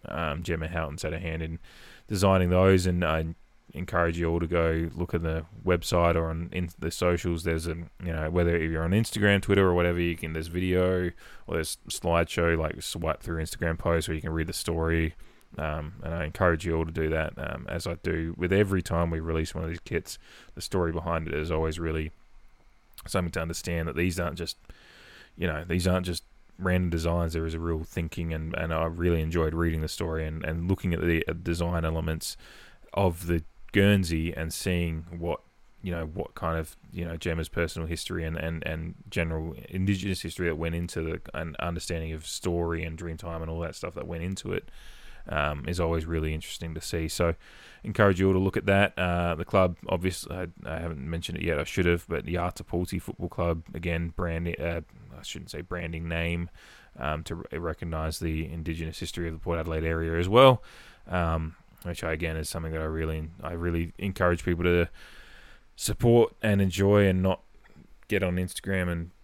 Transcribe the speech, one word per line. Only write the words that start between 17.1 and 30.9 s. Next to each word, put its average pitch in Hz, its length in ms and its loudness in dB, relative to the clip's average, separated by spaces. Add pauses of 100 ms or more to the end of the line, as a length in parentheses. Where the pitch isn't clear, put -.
um, 71 320 -8
as 82 160 -4
I 85 160 -4
do 82 360 -2
with 87 140 0
every 98 300 4
time 85 300 0
we 82 80 -2
release 80 340 -2
one 82 100 -4
of 82 60 -4
these 85 120 -6
kits. - 360 -4 (380)
The - 60 -12
story 87 300 0
behind 80 360 -2
it 71 80 -4
is 78 160 -2
always 80 280 0
really 80 320 -2 (960)
something 87 280 -2
to 87 80 -2
understand, 82 460 -4
that 67 80 -6
these 87 240 2
aren't 85 180 -4
just, 82 200 -8 (800)
you 92 120 -2
know, 78 180 -4
these 87 220 0
aren't 90 180 2
just 87 180 -6 (340)
random 90 320 2
designs. 85 440 0
There 80 120 -2
is 80 80 -4
a 82 60 -4
real 82 240 -2
thinking, 82 500 -4
and, 80 220 -4
and 82 180 -2
I 80 120 0
really 85 360 2
enjoyed 80 320 2
reading 82 280 2
the 78 60 -2
story 80 400 -4
and, 78 160 -6
and 82 240 -2
looking 90 260 2